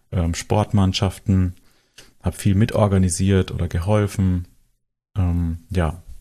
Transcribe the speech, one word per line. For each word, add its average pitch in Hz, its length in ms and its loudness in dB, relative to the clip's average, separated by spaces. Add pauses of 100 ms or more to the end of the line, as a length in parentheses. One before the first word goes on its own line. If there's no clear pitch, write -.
(100)
ähm, 85 240 0
Sportmannschaften, 95 1200 0 (680)
hab 90 120 -4
viel 101 200 0
mitorganisiert 95 960 2
oder 87 160 -4
geholfen. 95 800 0 (680)
Ähm, 87 420 0 (100)
ja, 85 340 -2 (180)